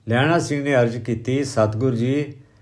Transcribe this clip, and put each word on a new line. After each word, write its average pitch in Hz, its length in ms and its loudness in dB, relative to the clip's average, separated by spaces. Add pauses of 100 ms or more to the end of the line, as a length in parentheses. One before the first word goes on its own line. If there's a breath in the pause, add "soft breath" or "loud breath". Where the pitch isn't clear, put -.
ਲਹਿਣਾ 147 300 2
ਸਿੰਘ 143 240 -4
ਨੇ 139 120 2
ਅਰਜ਼ 120 220 2
ਕੀਤੀ, 127 460 -2
"ਸਤਿਗੁਰ 113 520 0
ਜੀ, 131 380 -2 (280 soft breath)